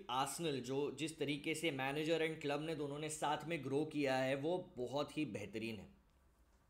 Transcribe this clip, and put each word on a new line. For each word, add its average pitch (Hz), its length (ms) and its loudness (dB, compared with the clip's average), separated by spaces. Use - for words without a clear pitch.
आर्सेनल, 139 500 0
जो 135 320 0
जिस 147 280 -6
तरीके 151 360 0
से 160 160 0
मैनेजर 156 580 2
and 156 120 -6
क्लब 147 240 0
ने 165 100 -2
दोनों 143 240 -2
ने 156 100 -4
साथ 151 360 0
में 156 180 -2
ग्रो 139 220 2
किया 139 320 2
है, 131 180 4
वो 170 420 0
बहुत 135 400 -2
ही 151 80 2
बेहतरीन 107 500 -4
है। 92 140 -12